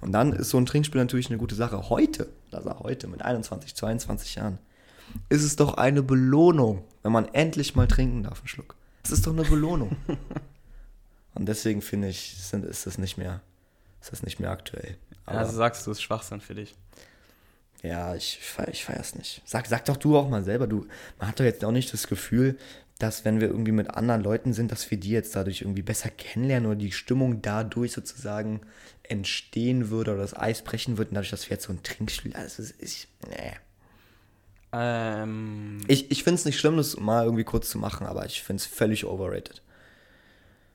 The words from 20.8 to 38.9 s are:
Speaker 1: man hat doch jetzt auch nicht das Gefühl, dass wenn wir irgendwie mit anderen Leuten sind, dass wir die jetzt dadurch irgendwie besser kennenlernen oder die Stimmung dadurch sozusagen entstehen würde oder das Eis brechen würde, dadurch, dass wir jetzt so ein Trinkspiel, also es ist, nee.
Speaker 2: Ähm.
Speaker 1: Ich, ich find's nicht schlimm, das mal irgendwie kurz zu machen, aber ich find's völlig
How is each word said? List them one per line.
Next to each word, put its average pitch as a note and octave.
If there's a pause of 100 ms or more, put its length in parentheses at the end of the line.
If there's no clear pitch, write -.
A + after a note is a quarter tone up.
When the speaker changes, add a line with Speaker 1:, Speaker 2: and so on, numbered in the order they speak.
Speaker 1:
man G2+
hat A2
doch C3
jetzt A#2
auch A2
nicht B2
das -
Gefühl, C3 (420)
dass -
wenn G#2+
wir A2
irgendwie A2
mit A2
anderen A2+
Leuten A2+
sind, A2
dass -
wir A2
die F#2
jetzt A2
dadurch F#2+
irgendwie G2
besser G#2+
kennenlernen B2
oder G#2+
die G#2
Stimmung B2
dadurch A2+
sozusagen G#2+ (400)
entstehen A#2
würde A2
oder G2
das G2+
Eis -
brechen A#2
würde, G#2+
dadurch, G2
dass -
wir G2+
jetzt -
so G2+
ein E2
Trinkspiel, -
also -
es A2
ist, - (200)
nee. - (1200)
Speaker 2:
Ähm. A2
Speaker 1:
Ich, C3+
ich C#3
find's F3
nicht D3
schlimm, D#3
das D3+
mal A2+
irgendwie A2+
kurz -
zu -
machen, G#2
aber -
ich -
find's -
völlig G#2+